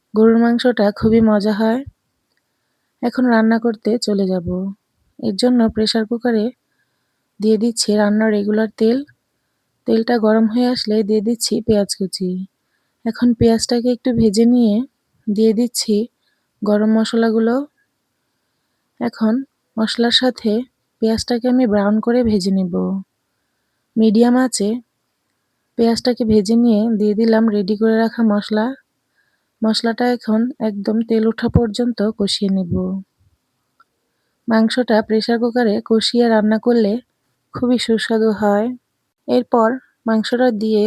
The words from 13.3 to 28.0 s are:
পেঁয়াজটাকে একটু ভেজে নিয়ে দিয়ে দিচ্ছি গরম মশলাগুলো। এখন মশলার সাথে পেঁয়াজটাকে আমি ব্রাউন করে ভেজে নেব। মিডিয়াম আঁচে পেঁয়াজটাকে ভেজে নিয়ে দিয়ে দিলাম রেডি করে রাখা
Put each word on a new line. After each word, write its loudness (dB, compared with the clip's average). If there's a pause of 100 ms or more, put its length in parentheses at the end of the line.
পেঁয়াজটাকে 0
একটু -4
ভেজে 2
নিয়ে 4 (520)
দিয়ে 2
দিচ্ছি -2 (680)
গরম 0
মশলাগুলো। 0 (1500)
এখন -2 (420)
মশলার -2
সাথে -2 (500)
পেঁয়াজটাকে -2
আমি 4
ব্রাউন 2
করে 0
ভেজে 0
নেব। -2 (1200)
মিডিয়াম 4
আঁচে -2 (1080)
পেঁয়াজটাকে 0
ভেজে 2
নিয়ে 2 (160)
দিয়ে 0
দিলাম 2
রেডি -2
করে 0
রাখা -2